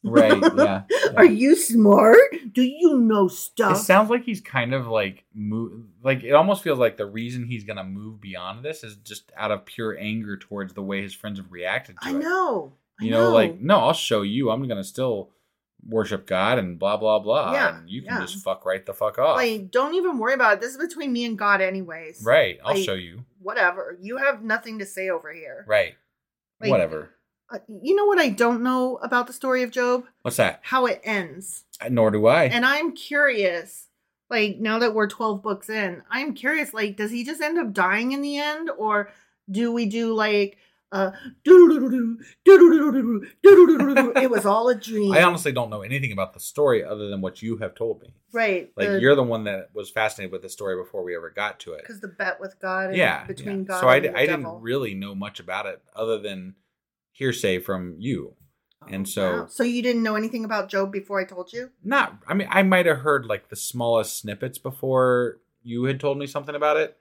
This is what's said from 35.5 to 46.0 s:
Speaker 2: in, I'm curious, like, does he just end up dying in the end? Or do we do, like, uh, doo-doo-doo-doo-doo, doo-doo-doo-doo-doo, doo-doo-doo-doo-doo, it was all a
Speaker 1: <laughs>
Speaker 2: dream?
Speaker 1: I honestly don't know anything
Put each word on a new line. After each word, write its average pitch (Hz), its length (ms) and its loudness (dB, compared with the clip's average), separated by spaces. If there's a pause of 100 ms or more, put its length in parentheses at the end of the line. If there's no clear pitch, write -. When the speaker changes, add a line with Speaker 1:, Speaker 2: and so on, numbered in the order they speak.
Speaker 2:
in, 202 420 -6
I'm 269 240 -6
curious, 294 380 -4
like, 208 240 -6
does 214 140 -6
he 240 140 -8
just 294 180 -8
end 320 160 -2
up 240 160 -4
dying 208 380 0
in 277 100 -6
the 285 160 -6
end? 302 400 -6
Or 208 320 -2 (400)
do 233 200 -2
we 233 140 -2
do, 226 300 -4
like, 208 420 0 (360)
uh, 190 180 -2 (340)
doo-doo-doo-doo-doo, 262 760 8 (260)
doo-doo-doo-doo-doo, 294 840 8 (160)
doo-doo-doo-doo-doo, 285 680 8 (100)
it 262 80 2
was 202 160 0
all 220 240 2
a 247 40 4
Speaker 1:
<laughs> 208 60 -6
Speaker 2:
dream? 208 320 -2
Speaker 1:
I 165 100 6
honestly 170 300 2
don't 123 180 -2
know 104 120 -10
anything 127 300 -6